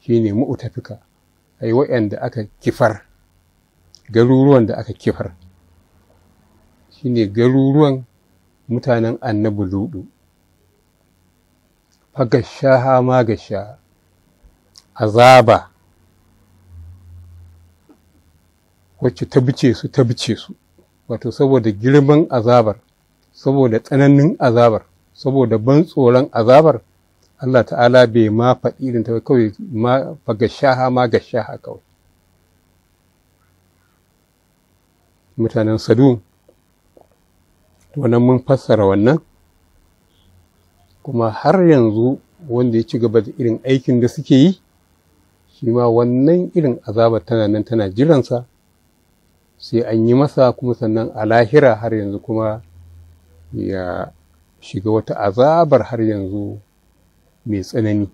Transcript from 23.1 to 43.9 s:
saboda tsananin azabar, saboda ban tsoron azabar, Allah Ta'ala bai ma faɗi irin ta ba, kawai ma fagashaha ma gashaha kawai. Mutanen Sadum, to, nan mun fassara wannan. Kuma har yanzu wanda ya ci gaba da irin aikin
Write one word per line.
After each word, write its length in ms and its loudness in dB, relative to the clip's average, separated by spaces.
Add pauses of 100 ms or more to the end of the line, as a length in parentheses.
saboda 480 0
tsananin 580 2
azabar, 460 2 (300)
saboda 440 -2
ban 260 2
tsoron 480 0
azabar, 480 4 (580)
Allah 260 0
Ta'ala 420 4
bai 240 2
ma 240 0
faɗi 320 -8
irin 160 -4
ta 100 -6
ba, 80 -4
kawai 380 0
ma 560 -4 (100)
fagashaha 680 -2
ma 160 0
gashaha 500 -6
kawai. 220 -18 (3500)
Mutanen 400 -4
Sadum, 420 2 (1700)
to, 140 -4
nan 140 2
mun 220 2
fassara 420 0
wannan. 320 2 (1800)
Kuma 280 -4
har 360 0
yanzu 540 2 (280)
wanda 300 -2
ya 80 -2
ci 120 -8
gaba 220 0
da 180 -8
irin 260 -4
aikin 360 0